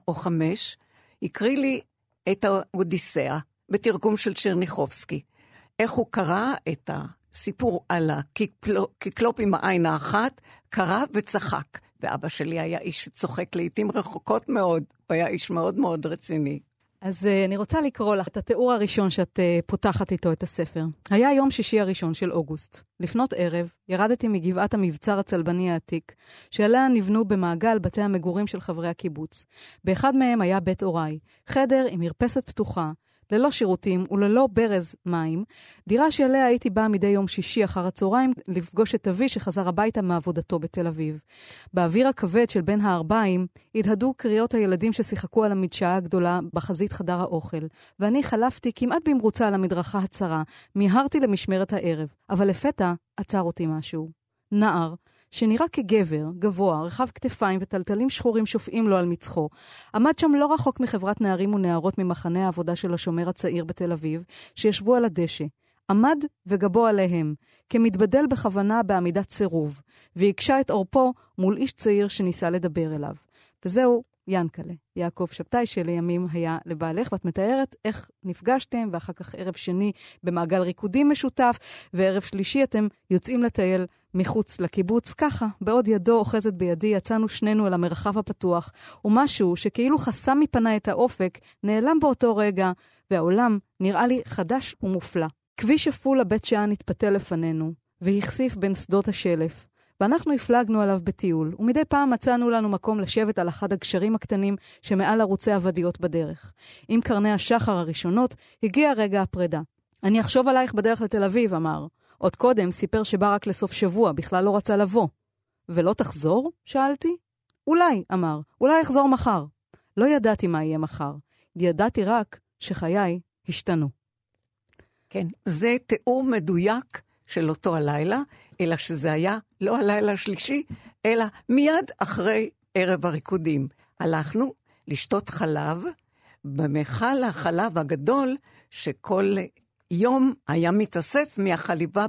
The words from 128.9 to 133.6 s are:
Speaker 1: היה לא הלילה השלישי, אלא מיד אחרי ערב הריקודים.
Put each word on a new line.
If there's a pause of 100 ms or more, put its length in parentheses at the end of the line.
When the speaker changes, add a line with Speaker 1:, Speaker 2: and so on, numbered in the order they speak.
Speaker 1:
היה (220)
לא
הלילה
השלישי, (440)
אלא (240)
מיד
אחרי (240)
ערב
הריקודים. (320)